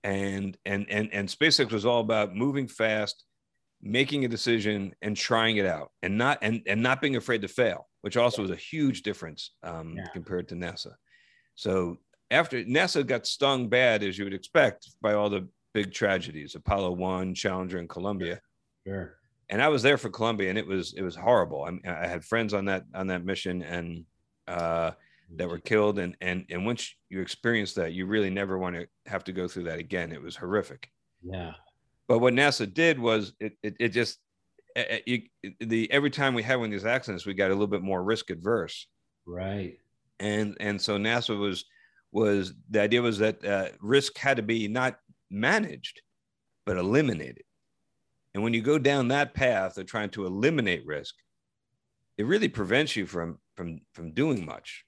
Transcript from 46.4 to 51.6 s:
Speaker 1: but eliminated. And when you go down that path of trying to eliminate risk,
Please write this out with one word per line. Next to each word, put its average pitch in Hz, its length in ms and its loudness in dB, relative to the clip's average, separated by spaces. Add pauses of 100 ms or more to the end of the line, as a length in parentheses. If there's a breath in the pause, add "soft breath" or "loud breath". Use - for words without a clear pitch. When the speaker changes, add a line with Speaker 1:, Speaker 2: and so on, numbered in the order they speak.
Speaker 1:
but 95 120 0
eliminated. 95 640 0 (880)
And 101 100 -2
when 117 100 2
you 117 80 0
go 143 160 4
down 135 320 4
that 139 240 0
path 98 440 2
of 92 100 -8
trying 104 240 -4
to 98 140 -6
eliminate 98 600 2
risk, 73 300 -8 (1040)